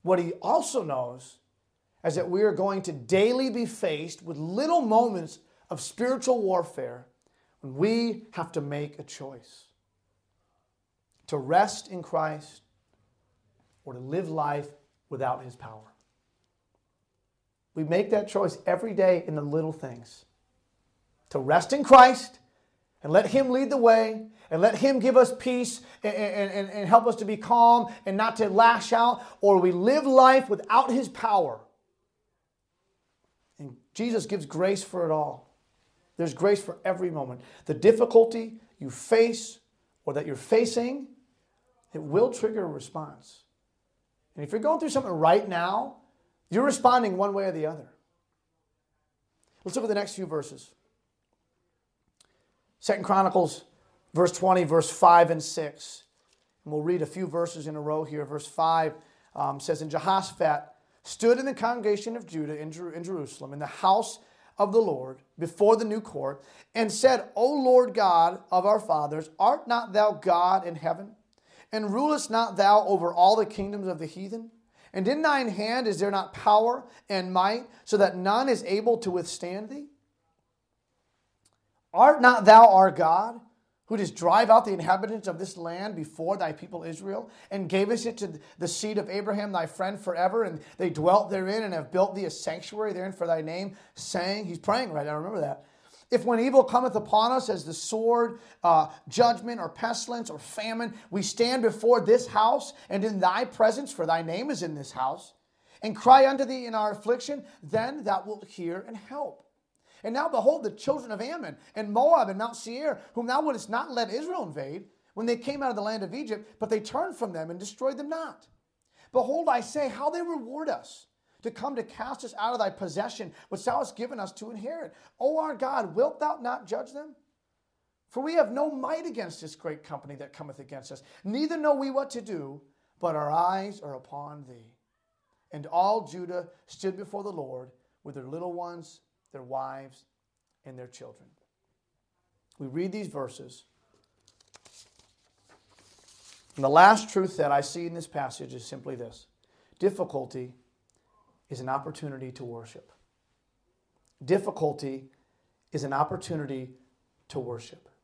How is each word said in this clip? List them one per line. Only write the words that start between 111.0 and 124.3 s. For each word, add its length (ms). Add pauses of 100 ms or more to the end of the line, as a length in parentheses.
of 100
Ammon 360 (180)
and 180
Moab 360
and 100
Mount 160
Seir, 460 (140)
whom 120
thou 140
wouldest 280
not 220
let 220
Israel 320
invade, 400 (300)
when 120
they 100
came 260
out 80
of 60
the 60
land 200
of 120
Egypt, 340 (120)
but 100
they 80
turned 380
from 160
them 180
and 80
destroyed 380
them 120
not. 380 (640)
Behold, 360
I 120
say, 280
how 220
they 100
reward 480
us 380 (360)
to 80
come 260
to 60
cast 420
us 140
out 140
of 60
thy 120
possession, 640 (160)
which 160
thou 140
hast 180
given 240
us 120